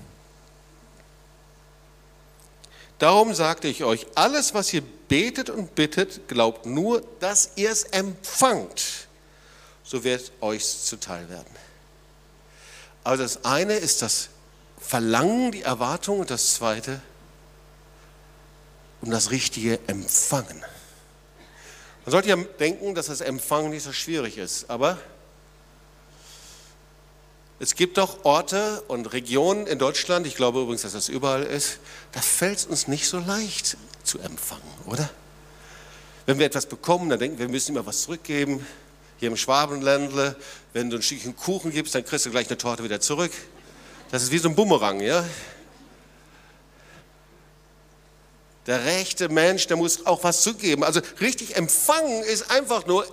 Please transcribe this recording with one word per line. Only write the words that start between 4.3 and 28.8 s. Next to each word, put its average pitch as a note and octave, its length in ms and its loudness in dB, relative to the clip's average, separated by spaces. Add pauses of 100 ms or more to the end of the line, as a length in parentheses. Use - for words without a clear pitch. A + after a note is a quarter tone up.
was G3+ 200 0
ihr D#3+ 80 2
betet A3+ 680 -2
und G3+ 260 -8
bittet, - 520 0
glaubt A#2 380 2
nur, F#3+ 360 0 (200)
dass G3+ 340 2
ihr's G#3 280 0
empfangt, F#3+ 1200 0 (760)
so B2 220 -8
wird B2+ 380 -2
euch's G#2+ 440 -4
zuteil F2 440 -8
werden. F2 260 -16 (1500)
Also C3 180 2
das A#2 220 -6
eine E3+ 300 2
ist E3+ 260 0
das - 260 -2 (500)
Verlangen, D3+ 760 2
die G3 80 -10
Erwartung C#3 580 -2
und F3 100 -4
das - 260 0
zweite A#2 460 -2 (2000)
um A2+ 80 -6
das A2+ 220 2
richtige A#2 560 0
Empfangen. - 760 0 (1400)
Man B2 80 -4
sollte G3 180 4
ja F#3+ 60 6
denken, F#3 600 -2
dass E3 120 -4
das D3 140 -8
Empfangen C#3 480 -2
nicht D3+ 140 -8
so C#3 100 -10
schwierig C3 460 -4
ist, - 320 -8
aber C#3+ 260 0 (2500)
es - 160 -2
gibt F3+ 240 2
doch F#3+ 260 0
Orte F#3 640 2